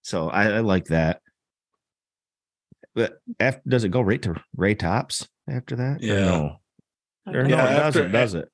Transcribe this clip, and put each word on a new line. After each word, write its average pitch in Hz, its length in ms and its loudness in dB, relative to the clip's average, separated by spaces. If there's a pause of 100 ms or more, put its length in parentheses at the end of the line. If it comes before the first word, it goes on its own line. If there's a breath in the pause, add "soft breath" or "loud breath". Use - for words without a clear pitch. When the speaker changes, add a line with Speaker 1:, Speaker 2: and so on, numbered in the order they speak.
Speaker 1:
so 82 260 -4
I, 104 280 2
I 113 40 0
like 95 260 2
that. 80 360 0 (1700)
But - 200 -2 (260)
af-, 127 260 0
does 123 180 2
it 95 40 0
go 123 140 0
right 104 180 0
to 85 140 -4 (200)
Ray 101 200 0
Tops - 520 -4 (220)
after 123 280 -8
that? 131 260 -4
Or - 20 -10
Speaker 2:
Yeah. 101 220 0
Speaker 1:
no? 80 300 -2 (680)
Or 151 140 -4
Speaker 3:
Okay. 135 80 2
Speaker 1:
no, 131 80 4
Speaker 2:
Yeah, 131 80 4
Speaker 1:
it 135 140 2
Speaker 2:
after, 147 220 2
Speaker 1:
doesn't, 90 120 -2
does 113 220 2
it? 82 200 -6